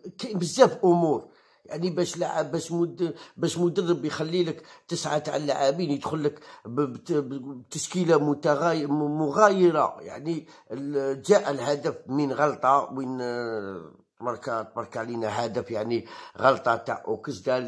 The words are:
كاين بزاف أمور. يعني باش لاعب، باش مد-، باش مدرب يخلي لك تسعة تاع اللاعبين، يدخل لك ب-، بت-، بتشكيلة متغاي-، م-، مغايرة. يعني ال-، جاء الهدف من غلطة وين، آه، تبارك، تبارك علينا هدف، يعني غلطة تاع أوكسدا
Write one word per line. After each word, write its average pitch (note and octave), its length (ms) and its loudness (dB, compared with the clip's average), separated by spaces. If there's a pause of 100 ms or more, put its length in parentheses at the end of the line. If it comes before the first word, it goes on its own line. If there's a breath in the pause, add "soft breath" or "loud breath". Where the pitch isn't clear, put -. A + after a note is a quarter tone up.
(180)
كاين G#3+ 200 -6
بزاف F3+ 460 4
أمور. E3+ 480 4 (320 soft breath)
يعني E3+ 260 -4
باش E3+ 260 -2
لاعب، D#3 360 -2
باش D#3+ 200 -4
مد-، E3+ 420 -2 (220 loud breath)
باش D#3+ 220 -2
مدرب E3+ 460 0
يخلي D#3+ 400 0
لك D#3+ 220 -6 (220 loud breath)
تسعة D#3 300 -2
تاع D3 180 -4
اللاعبين، C#3+ 540 2
يدخل C#3+ 340 -2
لك D3 160 -2 (240 loud breath)
ب-، A#2+ 160 -4
بت-، C3 320 -4
بتشكيلة C#3+ 1040 0
متغاي-، D3 680 2
م-، D3 320 0
مغايرة. E3 840 6
يعني D#3 480 -6 (220 loud breath)
ال-، C#3 520 -4
جاء F#3+ 280 4
الهدف C#3 460 -2 (100)
من C#3 260 0
غلطة C3+ 600 2
وين، C3 280 -6
آه، A2 720 -6 (280)
تبارك، A#2 240 -6
تبارك A2+ 520 -6
علينا A2+ 480 -4
هدف، A#2+ 260 -6
يعني A2 380 -2 (300 loud breath)
غلطة A#2+ 380 4
تاع - 320 -6
أوكسدا A#2+ 580 -4